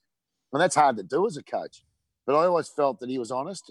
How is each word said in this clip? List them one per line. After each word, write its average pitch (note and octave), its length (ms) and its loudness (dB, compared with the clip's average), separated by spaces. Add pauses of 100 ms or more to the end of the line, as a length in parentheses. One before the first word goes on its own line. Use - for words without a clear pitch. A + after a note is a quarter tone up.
(520)
And C#3 80 0
that's - 140 2
hard C#3 220 4
to G2 80 -8
do D3+ 220 0
as F#3 100 -6
a - 80 -12
coach. - 400 -10 (420)
But C3 80 0
I D#3+ 120 4
always E3+ 200 0
felt C#3 320 -2
that B2 100 -10
he C3 120 -4
was A2+ 100 -8
honest. C#3+ 400 -8